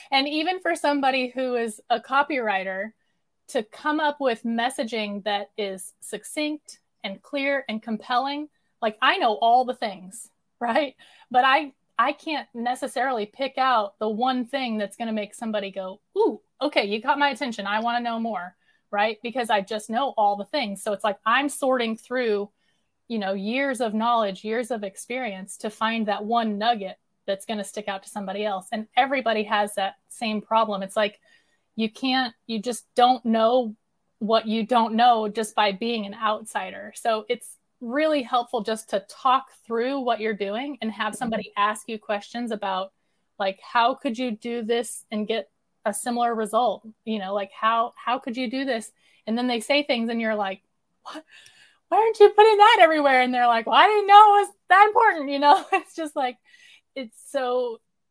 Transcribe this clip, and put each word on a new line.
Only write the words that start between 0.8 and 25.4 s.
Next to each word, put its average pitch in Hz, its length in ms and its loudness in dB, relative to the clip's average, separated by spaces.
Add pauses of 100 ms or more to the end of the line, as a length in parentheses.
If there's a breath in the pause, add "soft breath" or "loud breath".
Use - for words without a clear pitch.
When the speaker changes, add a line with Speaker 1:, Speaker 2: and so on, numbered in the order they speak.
Speaker 1:
who 254 260 -4
is 233 340 -4
a 226 100 0
copywriter, 220 920 -2 (580)
to 247 140 -4
come 302 360 -4
up 294 200 -2
with 240 240 -2
messaging 226 840 -4
that 202 320 -4
is 196 440 -8
succinct - 760 -8 (240)
and 196 180 -10
clear 277 480 -4
and 220 140 -6
compelling, 262 680 -4 (320)
like, 220 200 -2
I 302 160 2
know 240 200 2
all 233 280 4
the 254 100 -6
things, 185 540 -10 (160)
<laughs> - 140 -20
right? 262 360 -2 (360 soft breath)
But 254 140 4
I, 277 280 2 (260)
I 262 140 2
can't 285 420 -8
necessarily 247 720 -4
pick 269 300 -8
out 247 420 0
the 214 100 -2
one 247 380 -2
thing 247 300 -4
that's 202 200 -6
gonna 226 160 -6
make 208 220 -6
somebody 214 360 -6
go, 190 300 -10 (160)
"Ooh, 330 240 0 (200)
okay, 277 240 0
you 208 160 -4
caught 277 180 0
my 285 100 2
attention. 226 380 -6
I 214 120 -2
wanna 233 220 -2
know 233 180 -4
more," 190 360 -8 (360)
right? 214 320 0
Because 240 260 -4
I 214 120 2
just 214 280 -8
know 220 280 -2
all 202 180 4
the 202 100 -2
things. 214 380 -4
So 220 100 -2
it's 196 100 -4
like 208 220 0
I'm 254 240 2
sorting 240 480 0
through, 220 520 -2 (580)
you 226 120 -4
know, 196 140 -2
years 240 480 -4
of 220 120 -2
knowledge, 220 500 0
years 220 280 -4
of 214 120 -4
experience 202 760 -10